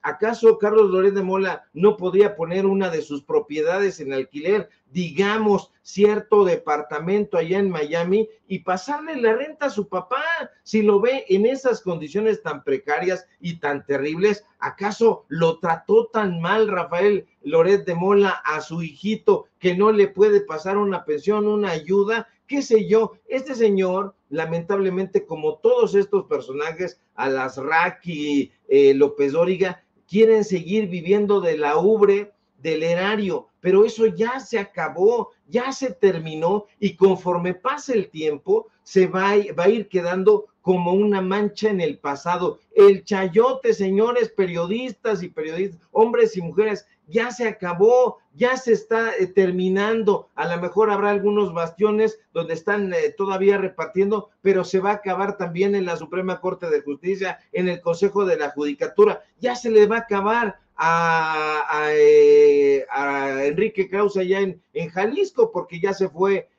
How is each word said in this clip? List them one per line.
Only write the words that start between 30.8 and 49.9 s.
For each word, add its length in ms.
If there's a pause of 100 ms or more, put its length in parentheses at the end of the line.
viviendo 520
de 160
la 220
ubre, 540 (260)
del 240
erario, 640 (140)
pero 240
eso 220
ya 340
se 180
acabó, 720 (160)
ya 240
se 220
terminó, 760 (140)
y 160
conforme 580
pase 400
el 160
tiempo, 560 (160)
se 240
va 240
a, 60 (200)
va 80
a 60
ir 180
quedando 600 (120)
como 320
una 280
mancha 500
en 100
el 180
pasado. 600 (160)
El 300
chayote, 680
señores 560
periodistas 920
y 60
periodistas, 520 (120)
hombres 440
y 60
mujeres, 440 (200)
ya 240
se 180
acabó, 680 (160)
ya 220
se 160
está, 440
eh, 100
terminando. 1080